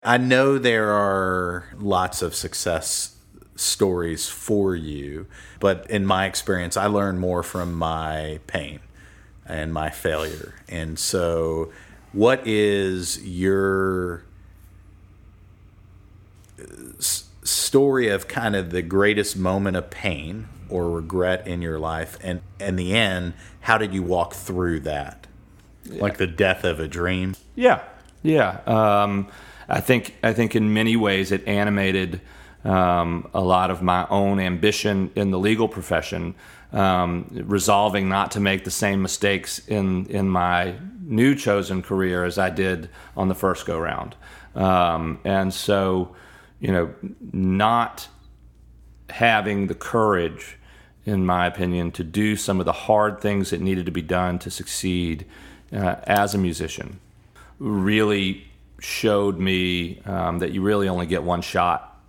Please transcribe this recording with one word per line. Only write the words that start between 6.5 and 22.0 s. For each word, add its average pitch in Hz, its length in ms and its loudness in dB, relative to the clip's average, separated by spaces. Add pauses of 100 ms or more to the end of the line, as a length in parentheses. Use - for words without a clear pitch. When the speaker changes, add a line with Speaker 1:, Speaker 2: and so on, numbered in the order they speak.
Speaker 1:
I 98 100 0
learn 101 320 0
more 90 240 0
from 87 320 -6
my 78 720 -4
pain 76 340 -8 (680)
and 80 260 -6
my 78 180 -4
failure. 78 640 -6 (140)
And 80 300 -8
so 82 760 -2 (400)
what 127 340 2
is 101 800 0
your, 92 1000 0 (2250)
uh, - 40 -18 (340)
s-, - 260 -4 (180)
story 135 680 4
of 98 200 0
kind 117 260 -2
of 92 160 -2
the 90 120 -2
greatest 101 540 2
moment 95 400 0
of 87 140 -6
pain 90 580 -6 (200)
or 87 220 -2
regret 90 560 -2
in 87 160 -6
your 80 160 -4
life? 80 440 -6